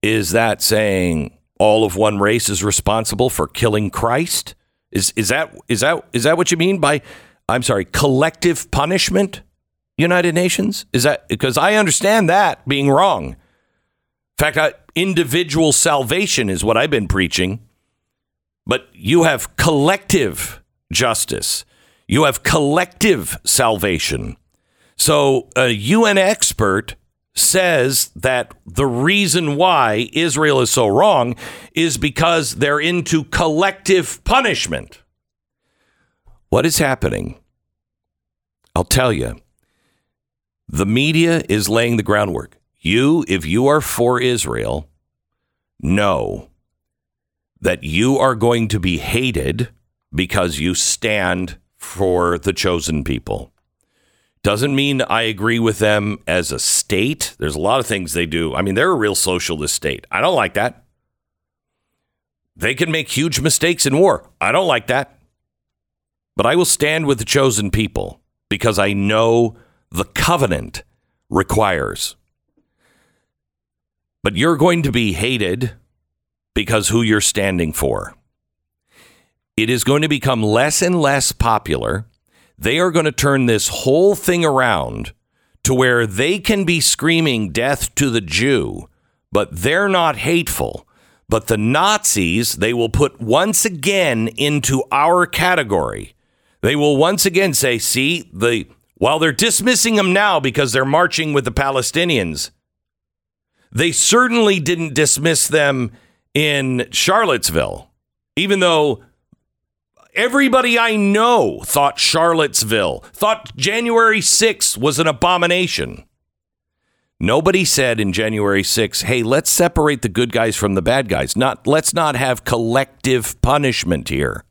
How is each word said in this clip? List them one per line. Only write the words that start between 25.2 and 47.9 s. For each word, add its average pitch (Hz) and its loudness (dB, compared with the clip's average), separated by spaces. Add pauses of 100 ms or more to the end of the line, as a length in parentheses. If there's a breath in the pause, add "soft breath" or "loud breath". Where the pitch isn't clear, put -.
a 127 4
U 120 2
N 202 2
expert 113 0 (380)
says 156 0
that 127 -2 (140)
the 127 -2
reason 156 0
why 127 2
Israel 151 0
is 120 0
so 117 2
wrong 123 2 (380 loud breath)
is 160 -2
because 156 0
they're 143 0
into 165 -2
collective 180 0
punishment. 175 -2 (1500)
What 131 2
is 160 0
happening? 60 -4 (1400)
I'll 90 0
tell 127 2
you. 58 -4 (1300)
The 85 -6
media 156 0
is 101 -2
laying 117 0
the 107 -2
groundwork. 104 -2 (220)
You, 135 0
if 90 -2
you 110 0
are 147 2
for 120 -2
Israel, 73 -4 (880)
know 78 -2 (1120)
that 87 -2
you 104 0